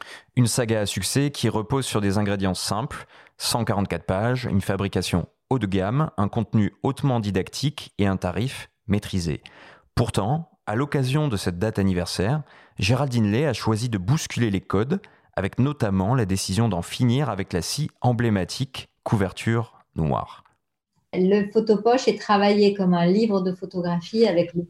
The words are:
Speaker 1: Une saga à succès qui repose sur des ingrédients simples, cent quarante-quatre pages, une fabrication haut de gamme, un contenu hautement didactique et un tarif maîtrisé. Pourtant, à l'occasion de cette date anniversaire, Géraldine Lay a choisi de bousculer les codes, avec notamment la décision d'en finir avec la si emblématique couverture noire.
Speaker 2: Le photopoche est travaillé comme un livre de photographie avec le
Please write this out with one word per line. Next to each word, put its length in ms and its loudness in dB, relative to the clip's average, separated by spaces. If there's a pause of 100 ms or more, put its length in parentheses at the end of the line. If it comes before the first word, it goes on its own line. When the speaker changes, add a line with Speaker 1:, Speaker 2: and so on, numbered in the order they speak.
(360)
Speaker 1:
Une 100 6
saga 360 0
à 40 0
succès 440 -2
qui 180 -2
repose 380 -2
sur 160 -2
des 160 2
ingrédients 360 0
simples, 520 -6 (320)
cent 260 -2
quarante-quatre 420 -2
pages, 380 0
une 160 0
fabrication 680 -2 (240)
haut 80 2
de 80 0
gamme, 520 0
un 100 0
contenu 540 0
hautement 380 0
didactique 760 -4
et 100 2
un 120 0
tarif 500 -4 (180)
maîtrisé. 560 -2 (520)
Pourtant, 560 0 (160)
à 100 -2
l'occasion 500 0
de 120 0
cette 200 -4
date 200 -2
anniversaire, 640 0 (360)
Géraldine 540 2
Lay 140 2
a 80 0
choisi 340 -2
de 80 -2
bousculer 540 0
les 100 0
codes, 400 -2 (340)
avec 240 -2
notamment 560 0
la 120 2
décision 420 0
d'en 140 -2
finir 480 0
avec 240 -4
la 80 0
si 260 -4 (140)
emblématique 880 0 (140)
couverture 760 -2 (180)
noire. 480 -2 (680)
Speaker 2:
Le 360 2
photopoche 580 2
est 120 0
travaillé 540 4
comme 180 2
un 140 4
livre 340 4
de 140 -2
photographie 720 -2
avec 260 2
le 180 -4